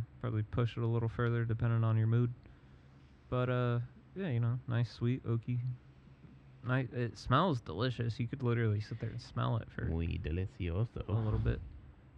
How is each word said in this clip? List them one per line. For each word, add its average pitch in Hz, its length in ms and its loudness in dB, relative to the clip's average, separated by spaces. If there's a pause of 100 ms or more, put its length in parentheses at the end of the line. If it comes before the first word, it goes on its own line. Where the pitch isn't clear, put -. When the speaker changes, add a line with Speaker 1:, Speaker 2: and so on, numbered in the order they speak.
(200)
Speaker 1:
probably 113 240 -2
push 117 320 -2
it 117 80 -2
a 117 40 0
little 117 220 2
further 117 360 0
depending 117 400 2
on 110 120 4
your 110 100 4
mood. 120 260 4 (960)
But, 123 200 0
uh, 123 300 2 (380)
yeah, 190 120 -4
you 117 120 2
know, 120 260 2
nice, 117 240 0
sweet, 120 340 -2
oaky. 117 340 0 (1080)
Ni-, 127 260 2
it 120 240 -2
smells 139 440 4
delicious. 117 580 -2
You 120 80 0
could 135 160 -6
literally 117 380 4
sit 113 180 -8
there 117 120 -4
and 120 100 -8
smell 120 360 -2
it - 160 -6
for - 120 -6
Speaker 2:
Muy 82 360 0
delicioso. 90 840 -2
Speaker 1:
a - 60 -2
little 110 260 2
bit. 117 220 0 (560)